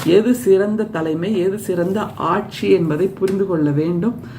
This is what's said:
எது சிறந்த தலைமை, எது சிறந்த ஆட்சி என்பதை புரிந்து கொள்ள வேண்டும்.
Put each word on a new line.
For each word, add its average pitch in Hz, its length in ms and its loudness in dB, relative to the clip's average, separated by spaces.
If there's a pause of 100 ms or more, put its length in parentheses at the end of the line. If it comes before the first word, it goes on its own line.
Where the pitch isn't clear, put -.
எது 220 300 4
சிறந்த 208 480 2
தலைமை, 165 540 -2
எது 190 220 0
சிறந்த 185 460 -2 (100)
ஆட்சி 196 540 -2
என்பதை 170 380 2
புரிந்து 190 380 -2
கொள்ள 156 260 0
வேண்டும். 175 420 0 (260)